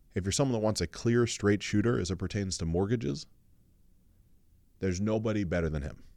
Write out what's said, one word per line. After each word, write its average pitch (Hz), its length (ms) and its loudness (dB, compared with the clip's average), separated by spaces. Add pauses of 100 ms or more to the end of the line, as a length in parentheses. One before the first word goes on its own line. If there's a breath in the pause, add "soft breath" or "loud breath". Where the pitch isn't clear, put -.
(140)
if 95 100 -2
you're 98 80 0
someone 135 220 2
that 110 100 0
wants 107 160 0
a 87 80 0
clear, 117 400 2
straight 101 340 2
shooter 117 380 2
as 90 100 -2
it 92 60 0
pertains 95 440 -4
to 82 60 -4
mortgages, 98 600 -2 (1500)
there's 92 220 0
nobody 107 420 0
better 85 240 0
than 76 140 -2
him. - 220 -10 (140)